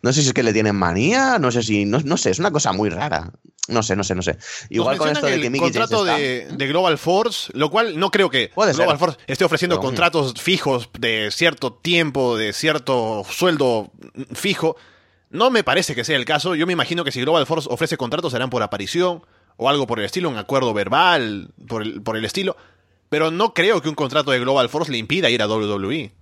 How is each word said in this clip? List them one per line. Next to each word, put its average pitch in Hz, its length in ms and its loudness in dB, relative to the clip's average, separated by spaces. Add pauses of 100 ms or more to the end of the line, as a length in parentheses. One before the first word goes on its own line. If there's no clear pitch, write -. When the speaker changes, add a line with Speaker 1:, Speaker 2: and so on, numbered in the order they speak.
Speaker 1:
No 120 100 4
sé 147 80 4
si 139 80 4
es 127 60 0
que 135 80 2
le 113 100 4
tienen 104 240 4
manía, 170 600 2
no 131 120 2
sé 117 120 0
si, 104 240 2
no, 110 180 2
no 160 140 0
sé, - 120 0
es 92 80 0
una 185 120 0
cosa 143 220 0
muy 101 180 0
rara. 85 420 -4 (360)
No 113 140 0
sé, 98 140 0
no 101 80 -2
sé, 95 100 -2
no 90 80 -4
sé. 85 120 -2
Speaker 2:
Nos - 360 -12
Speaker 1:
Igual 147 260 0
con 156 120 0
Speaker 2:
mencionan 147 80 0
Speaker 1:
esto 147 100 -2
de 143 80 2
Speaker 2:
el 156 80 0
Speaker 1:
que 120 80 -2
Mickey 160 220 0
James 220 160 0
Speaker 2:
contrato 214 180 0
Speaker 1:
está 165 120 0
Speaker 2:
de, 127 380 -4
de 135 120 -2
Global 165 300 2
Force, 196 540 0
lo 147 160 0
cual 202 300 0
no 196 140 0
creo 190 180 4
que 127 240 0
Speaker 1:
Puede 196 180 2
ser. 147 100 2
Speaker 2:
Global 156 160 2
Force 165 280 0
esté 135 180 0
ofreciendo 175 300 2
Speaker 1:
Pero, - 80 -2
mm. 135 40 -2
Speaker 2:
contratos 139 540 0
fijos 139 560 -2
de 110 360 -2
cierto - 400 0
tiempo, 143 640 0
de 107 160 -2
cierto 127 760 0
sueldo 139 600 0 (420)
fijo. 165 440 -2 (540)
No 226 200 2
me 226 140 2
parece 151 320 0
que 120 80 -4
sea 151 120 0
el 123 80 0
caso. 156 300 0
Yo 156 100 0
me 180 100 -2
imagino 170 280 -2
que 139 80 -2
si 123 100 -6
Global 151 240 2
Force 156 240 -4
ofrece 151 280 -2
contratos 143 340 -4
serán 123 200 -4
por 120 120 0
aparición 165 640 -2 (320)
o 120 120 0
algo 139 200 2
por 113 100 -2
el 101 60 -2
estilo, 175 240 -4
un 127 80 -4
acuerdo 123 360 0
verbal 107 760 0 (160)
por 113 160 -6
el, 107 200 -8
por 110 140 -4
el 110 80 -4
estilo. 190 320 -4 (520)
Pero 160 240 0
no 196 200 0
creo 180 300 2
que 156 60 -2
un 151 80 -4
contrato 139 340 0
de 127 80 4
Global 127 300 2
Force 156 240 -4
le 123 60 -4
impida 143 300 0
ir 117 140 2
a 107 40 2
W 107 200 0
W 104 380 -4
E. 95 180 -16